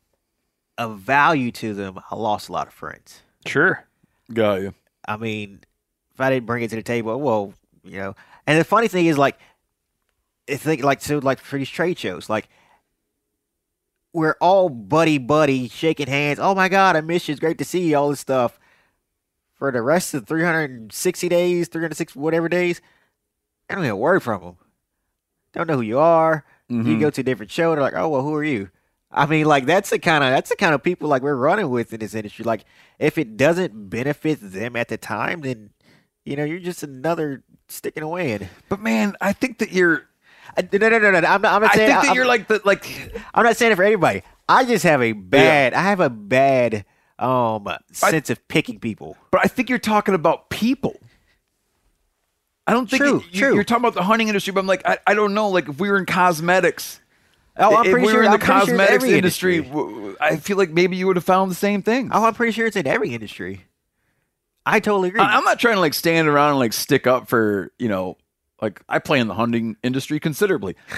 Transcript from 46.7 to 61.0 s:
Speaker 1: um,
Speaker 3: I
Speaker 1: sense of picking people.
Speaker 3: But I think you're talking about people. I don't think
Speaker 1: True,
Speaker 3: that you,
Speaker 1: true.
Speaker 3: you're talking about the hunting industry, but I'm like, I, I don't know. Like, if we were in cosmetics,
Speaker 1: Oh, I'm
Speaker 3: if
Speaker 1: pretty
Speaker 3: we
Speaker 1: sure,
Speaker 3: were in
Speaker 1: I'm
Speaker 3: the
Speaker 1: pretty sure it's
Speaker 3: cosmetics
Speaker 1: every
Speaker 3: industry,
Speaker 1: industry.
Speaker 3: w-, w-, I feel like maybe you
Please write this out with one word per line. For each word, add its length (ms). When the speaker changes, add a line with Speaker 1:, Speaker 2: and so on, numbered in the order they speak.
Speaker 1:
um, 500
Speaker 3:
I 100
Speaker 1:
sense 380
of 180
picking 320
people. 380
Speaker 3:
But 120
I 40
think 220
you're 100
talking 360
about 340
people. 500
I 60
don't 160
think 120
Speaker 1:
True, 180
Speaker 3:
that 140
you, 60
Speaker 1:
true. 160
Speaker 3:
you're 80
talking 200
about 120
the 80
hunting 240
industry, 260
but 60
I'm 80
like, 180
I, 220
I 80
don't 180
know. 160
Like, 200
if 100
we 100
were 80
in 80
cosmetics, 920
Speaker 1:
Oh, 180
I'm 100
Speaker 3:
if 60
Speaker 1:
pretty 140
Speaker 3:
we 60
Speaker 1:
sure, 100
Speaker 3:
were 40
in 60
Speaker 1:
I'm 80
Speaker 3:
the 60
Speaker 1:
pretty 80
sure 80
it's 100
Speaker 3:
cosmetics 220
Speaker 1:
every 140
Speaker 3:
industry, 400
Speaker 1:
industry. 240
Speaker 3:
w-, 140
w-, 260
I 160
feel 180
like 140
maybe 260
you 120